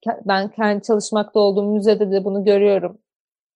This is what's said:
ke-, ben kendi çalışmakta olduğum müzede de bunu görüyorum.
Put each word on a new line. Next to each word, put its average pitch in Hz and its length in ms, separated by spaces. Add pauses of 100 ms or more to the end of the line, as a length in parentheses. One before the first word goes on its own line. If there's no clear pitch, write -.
ke-, - 200
ben 196 240
kendi 208 320
çalışmakta 214 580
olduğum 202 340
müzede 208 380
de 196 140
bunu 202 180
görüyorum. 196 540 (580)